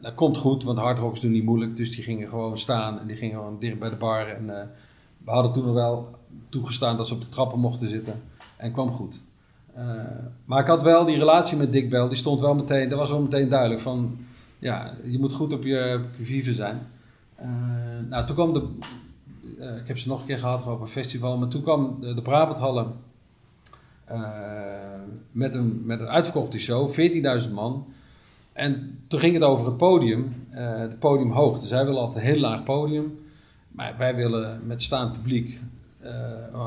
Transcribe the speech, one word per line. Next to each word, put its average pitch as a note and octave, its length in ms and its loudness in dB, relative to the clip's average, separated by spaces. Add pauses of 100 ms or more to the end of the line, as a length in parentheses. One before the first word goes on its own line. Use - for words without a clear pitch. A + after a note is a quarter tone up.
dat A#2+ 100 -10
komt D3 220 4
goed, C3+ 260 2
want A#2+ 140 0
hardrockers A#2 440 0
doen A#2 100 2
niet A2 120 4
moeilijk. A2+ 320 2
Dus A#2 200 -4
die A2+ 80 -10
gingen A2 260 -6
gewoon A2+ 280 -4
staan A2 420 -2
en G#2+ 80 -10
die G#2+ 80 -8
gingen A2 200 -6
gewoon G#2+ 240 -10
dicht A2+ 200 -6
bij A2+ 100 -4
de G#2+ 60 -6
bar. A2 320 -2
En, G#2+ 320 -8
eh, G#2 80 -12 (500)
we - 140 -10
hadden A#2+ 220 4
toen C3 120 0
nog A#2+ 80 2
wel A#2+ 340 2 (420)
toegestaan A#2 480 -2
dat A2+ 100 -2
ze - 60 -4
op A#2+ 80 -6
de - 80 -14
trappen B2 300 -2
mochten A#2+ 300 0
zitten. A2 320 -8 (360)
En A2+ 140 -6
kwam B2 200 -2
goed. - 300 -8 (520)
Eh, B2 100 -10 (600)
maar C3 160 2
ik C3+ 60 2
had E3 160 6
wel E3 220 8
die D#3 120 4
relatie D#3 400 6
met C#3 140 2
Dick B2 180 2
Bell, B2 180 2
die B2 100 -2
stond C#3+ 220 0
wel C#3+ 160 4
meteen, C3+ 340 2
dat C#3+ 100 0
was C#3+ 100 0
wel D3 120 2
meteen C#3 280 2
duidelijk A#2 320 4
van, B2 360 -2 (420)
ja, A2+ 340 -6 (100)
je B2 160 -2
moet C#3 140 0
goed D3 200 -2
op B2+ 100 -4
je, B2+ 400 0
op - 140 -10
je A#2 80 -8
vieven B2+ 280 -2
zijn. G#2+ 260 -4 (560)
Eh, B2+ 120 -12 (600)
nou, A#2+ 160 -2
toen C#3+ 100 -4
kwam E3 180 2
de, C3+ 140 0 (920)
eh, B2+ 180 -10
ik - 100 -12
heb B2+ 100 -6
ze B2 100 -6
nog C3 120 -4
een C3+ 80 -12
keer C3+ 120 -2
gehad, B2 200 0
gewoon A#2+ 160 -6
op A#2 60 -8
een A#2 60 -10
festival, B2+ 500 -4
maar B2 100 0
toen C#3+ 140 -4
kwam C#3+ 380 2
de, A#2+ 140 -8
de A#2+ 80 -4
Brabanthallen, C3 720 2 (1120)
eh, A#2 140 -8 (1120)
met B2+ 220 -2
een, A2+ 320 0
met A2+ 140 -4
een A2+ 80 -6
uitverkochte C#3+ 520 0
show, C3+ 300 0
veertienduizend C#3 640 2
man. A#2+ 320 -4 (680)
En - 540 -4
toen D3+ 120 -2
ging E3+ 140 6
het D#3+ 100 4
over C3 220 6
het A#2+ 120 -2
podium, C3 560 4 (160)
eh, A#2 280 -6
het A2+ 220 -6
podium C#3 320 4
hoogte. A#2+ 360 4
Zij B2+ 180 2
willen C#3 140 0
altijd A2+ 260 -4
een C3+ 60 6
heel D3+ 80 4
laag A2+ 240 0
podium, D3+ 560 -2 (520)
maar - 260 -8
wij B2+ 180 0
willen A2+ 520 -2
met A#2+ 160 -6
staand B2 300 -2
publiek, A#2+ 460 -4 (400)
eh, A#2+ 120 -16 (420)
een A#2+ 140 -10